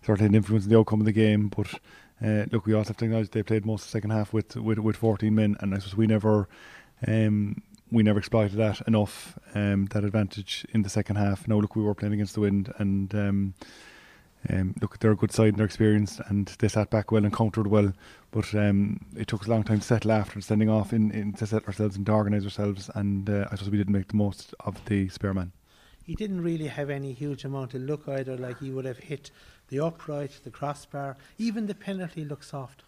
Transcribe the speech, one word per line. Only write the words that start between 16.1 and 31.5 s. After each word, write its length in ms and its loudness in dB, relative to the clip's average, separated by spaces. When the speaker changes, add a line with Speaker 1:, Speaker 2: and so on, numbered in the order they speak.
Speaker 1:
and 220 0
they 80 2
sat 220 0
back 220 0
well 140 4
and 100 0
countered 320 0
well. 260 4
But, 240 -4
um, 440 2
it 120 -6
took 140 -4
us 60 -8
a 40 0
long 120 2
time 180 2
to 40 -10
settle 260 2
after 220 0
and 100 -10
sending 240 2
off 260 2
in, 180 4
in, 220 -4
to 120 -6
settle 220 -2
ourselves 280 -2
and 120 -4
to 40 2
organise 340 2
ourselves, 500 -4
and, 340 -2
uh, 220 0
I 40 -6
suppose 140 -6
we 80 0
didn't 160 2
make 140 0
the 80 -4
most 460 -2
of 240 -8
the 240 0
spare 240 -4
man. 180 -4
Speaker 2:
He 120 -12
didn't 260 -6
really 260 -4
have 220 -6
any 220 -6
huge 320 -8
amount 320 -8
of 60 -6
look 260 -6
either, 280 -6
like, 240 -10
he 120 -10
would 140 -6
have 120 -8
hit 320 -12
the 140 -4
upright, 640 -8
the 60 -14
crossbar, 680 -10
even 300 -4